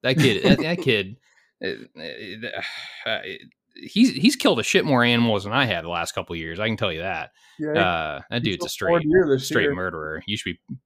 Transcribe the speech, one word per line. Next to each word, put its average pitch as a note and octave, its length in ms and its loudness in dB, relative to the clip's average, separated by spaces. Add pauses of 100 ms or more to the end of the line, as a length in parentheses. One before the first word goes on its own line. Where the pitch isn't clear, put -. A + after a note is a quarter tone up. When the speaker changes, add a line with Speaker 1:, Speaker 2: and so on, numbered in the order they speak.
Speaker 1:
That B2+ 140 2
kid, C3 280 4
that, - 160 6
that F3 180 -2
Speaker 2:
<laughs> F#3 40 -8
Speaker 1:
kid, G#2 360 0 (440)
uh, F#2 100 -4 (280)
uh, G2+ 1080 -12
uh, G#2+ 120 -4 (540)
he's, - 360 2
he's G3 260 2
killed D3 240 2
a - 20 -2
shit - 220 2
more B2+ 180 4
animals A#2 400 4
than G2+ 80 -6
I C3 140 2
have F2 180 -2
the E2+ 60 -8
last E2+ 240 -4
couple F2 220 -6
of E2+ 40 -6
years. D#2+ 180 -8
I G#2+ 100 -2
can A2 100 -2
tell F#2+ 160 -2
you D#2+ 80 -6
that. E2+ 300 -6 (280)
Speaker 2:
Yeah, D3+ 120 -4
Speaker 1:
Uh, E2 580 0
that A#2+ 160 -4
Speaker 2:
he's G2+ 80 0
Speaker 1:
dude's - 100 -6
a - 40 -6
Speaker 2:
a - 20 -8
Speaker 1:
straight, - 220 -2
Speaker 2:
fourth E3+ 140 2
year E3+ 240 4
this C3 160 2
Speaker 1:
straight A#2+ 180 0
Speaker 2:
year. C#3+ 120 0
Speaker 1:
murderer. D#2+ 500 -6
You G#2 120 -4
should - 200 -6 (120)
be C3 160 -12